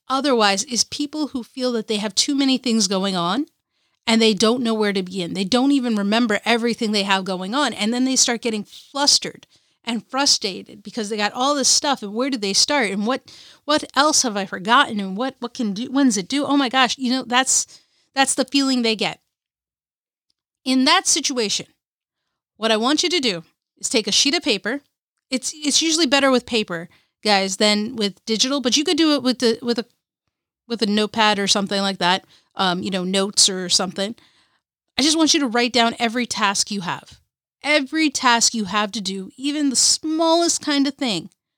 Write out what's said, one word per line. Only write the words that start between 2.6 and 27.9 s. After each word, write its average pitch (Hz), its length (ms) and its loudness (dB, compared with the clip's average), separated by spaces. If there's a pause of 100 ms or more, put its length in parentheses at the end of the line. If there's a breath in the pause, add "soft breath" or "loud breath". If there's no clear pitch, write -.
going 190 300 -2
on 185 300 -2 (600)
and 226 160 4
they 220 120 4
don't 233 280 2
know 226 100 0
where 214 200 0
to 190 100 -2
begin. 180 320 -6
They 185 80 -2
don't 247 300 2
even 247 240 0
remember 208 480 0
everything 226 480 0
they 208 100 0
have 196 220 0
going 190 320 -4
on. 277 160 0
And 214 200 -2
then 262 120 0
they 262 100 0
start 247 260 0
getting 214 220 -4
flustered - 840 -4 (360)
and 233 220 -6
frustrated 208 800 -4
because 208 240 -8
they 220 80 -6
got 208 160 -2
all 269 240 0
this 262 100 0
stuff. - 380 0
And 202 100 -10
where 254 160 -2
do 269 60 -4
they 202 160 -4
start? 233 400 2
And 202 120 -2
what, 254 300 -4 (300 loud breath)
what 294 180 0 (140)
else 294 260 4
have 220 140 -2
I 196 100 -4
forgotten? 208 540 0
And 190 160 -6
what, 262 240 -4
what 233 140 -10
can 214 180 -2
do, 214 180 -6
when's 262 260 4
it 190 120 -4
due? 277 160 0
Oh 277 120 0
my 277 120 2
gosh, 262 280 2
you 262 140 -2
know, 262 140 -2
that's, - 580 0 (320 soft breath)
that's 269 220 0
the 269 80 2
feeling 269 380 2
they 226 120 2
get. 190 240 -4 (1500)
In 262 200 2
that 349 240 4
situation, 247 580 -2 (920)
what 220 140 -2
I 220 60 2
want 262 260 2
you 359 60 0
to 349 100 2
do 202 240 -2 (340)
is - 120 -6
take 220 180 0
a 196 60 -4
sheet 285 240 2
of 349 80 -2
paper. 233 380 -2 (480)
It's, - 220 -4
it's 302 300 0
usually 320 240 2
better 269 240 4
with 247 160 2
paper, 175 420 -4 (360 soft breath)
guys, 196 320 2
than 214 400 0